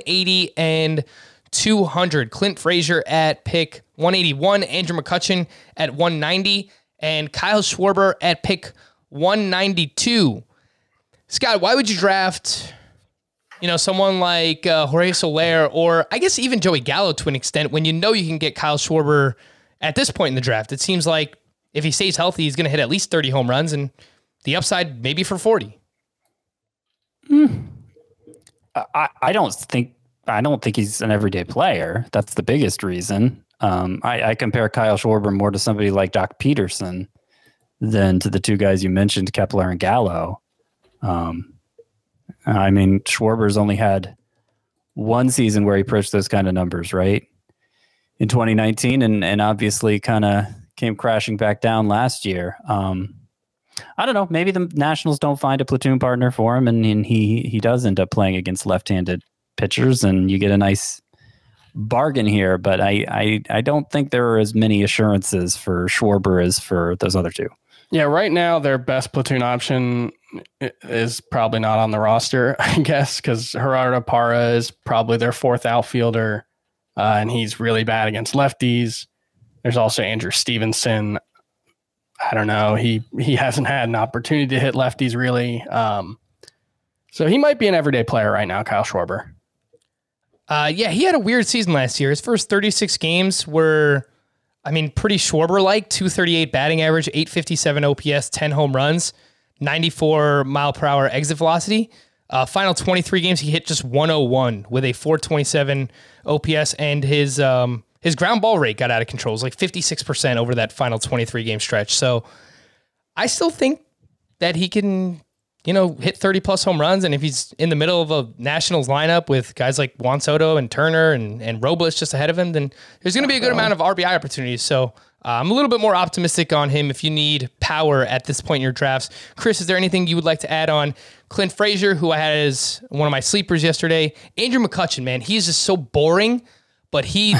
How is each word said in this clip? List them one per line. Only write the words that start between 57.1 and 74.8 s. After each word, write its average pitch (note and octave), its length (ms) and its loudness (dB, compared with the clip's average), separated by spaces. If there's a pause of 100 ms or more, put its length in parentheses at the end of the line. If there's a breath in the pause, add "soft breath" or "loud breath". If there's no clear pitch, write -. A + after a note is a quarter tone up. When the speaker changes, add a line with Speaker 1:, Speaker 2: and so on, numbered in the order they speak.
Speaker 2:
he G#2+ 180 -2
does B2 240 2
end G2 160 2
up F#2 100 0
playing F#2+ 260 2
against F#2 280 -4
left-handed F#2 580 -2 (380)
pitchers, B2 420 2
and F#2+ 280 2
you G2 80 2
get G2+ 120 2
a G2+ 80 4
nice G2 420 0 (720 soft breath)
bargain A#2+ 520 0
here. F#2+ 320 2
But F#2+ 220 0
I, G2+ 280 2
I, G#2+ 420 -2
I G#2+ 100 0
don't C#3+ 300 -2
think C#3+ 200 -2
there B2 200 2
are A2+ 80 4
as G#2+ 160 0
many G#2+ 280 4
assurances G2 760 0
for F2+ 300 -2
Schwarber F#2+ 580 2
as F2 140 0
for F2 380 -2
those F#2+ 180 -2
other F2+ 160 0
two. - 180 -8 (440 soft breath)
Speaker 3:
Yeah, D#3 120 2
right D#3+ 280 2
now E3+ 260 2
their C#3 200 0
best C3 340 -4
platoon C3 300 0
option B2 720 -2 (480)
i-, C3+ 100 -6 (140)
is A#2 360 -4
probably A2+ 400 -2
not A2 180 2
on A2 120 2
the G#2+ 80 0
roster, A#2 580 2
<laughs> - 40 -8
I - 200 2
guess, C#3+ 400 0
'cause A#2+ 320 -4
Gerardo B2+ 480 0
Parra A#2+ 500 2
is A#2 200 0
probably A#2 480 0